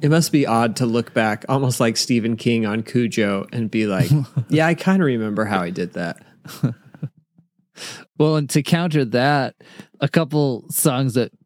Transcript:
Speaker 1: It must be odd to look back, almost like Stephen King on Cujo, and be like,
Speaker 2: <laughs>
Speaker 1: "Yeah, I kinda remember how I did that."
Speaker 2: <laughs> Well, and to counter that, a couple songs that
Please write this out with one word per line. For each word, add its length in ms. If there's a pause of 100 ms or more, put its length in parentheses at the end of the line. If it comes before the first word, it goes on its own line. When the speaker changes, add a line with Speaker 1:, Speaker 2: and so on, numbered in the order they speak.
Speaker 1:
It 100
must 200
be 160
odd 300
to 100
look 260
back, 360
almost 320
like 160
Stephen 400
King 280
on 200
Cujo, 680
and 160
be 200
like, 200 (220)
Speaker 2:
<laughs> 180
Speaker 1:
"Yeah, 200
I 60
kinda 300
remember 400
how 160
I 100
did 240
that." 300 (380)
Speaker 2:
<laughs> 120 (1400)
Well, 180
and 140
to 140
counter 400
that, 500 (460)
a 80
couple 600
songs 440
that 160 (160)